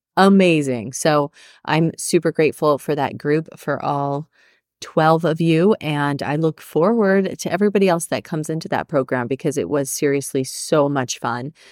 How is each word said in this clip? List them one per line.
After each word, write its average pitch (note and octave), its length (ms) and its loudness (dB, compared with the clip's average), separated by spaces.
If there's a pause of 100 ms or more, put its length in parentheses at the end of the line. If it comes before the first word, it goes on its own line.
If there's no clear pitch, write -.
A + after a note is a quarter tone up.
(180)
amazing. D#3+ 720 4
So D3 380 0 (340)
I'm D#3+ 320 0
super E3 360 0
grateful D3+ 440 2
for D3 180 -4
that C#3 220 -4
group, D3+ 400 -2
for - 260 -6
all C#3+ 460 -4 (520)
twelve D#3+ 440 2
of E3 160 0
you. E3 400 4
And C#3+ 420 -2
I C#3+ 140 -4
look D#3 240 -2
forward G3 800 0
to - 120 -6
everybody G3 360 2
else E3+ 180 0
that B2 160 -4
comes D#3 260 -6
into D#3+ 200 -6
that - 180 -4
program C3 400 -2
because C3+ 320 -2
it F2 100 -2
was C#3 220 -2
seriously C#3 540 -2
so C#3+ 440 -2
much C3+ 300 -4
fun. B2 340 -8 (200)